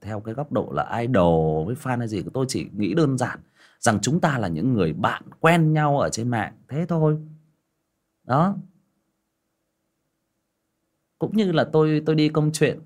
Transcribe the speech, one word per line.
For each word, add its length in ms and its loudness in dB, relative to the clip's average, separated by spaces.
theo 180 -10
cái 140 -10
góc 180 -8
độ 200 -2
là 280 -4
idol 680 2
với 100 -6
fan 220 -4
hay 100 -4
gì. 160 -4
Tôi 160 -2
chỉ 180 -6
nghĩ 160 -2
đơn 240 2
giản 220 -4
rằng 220 2
chúng 180 0
ta 180 2
là 100 -2
những 260 -2
người 200 2
bạn 300 -2
quen 340 4
nhau 260 2
ở 100 0
trên 200 -4
mạng, 240 -4
thế 180 -6
thôi. 320 2
Đó. 320 0
Cũng 180 -4
như 140 2
là 120 2
tôi, 420 2
tôi 100 2
đi 140 2
công 220 0
chuyện, 340 0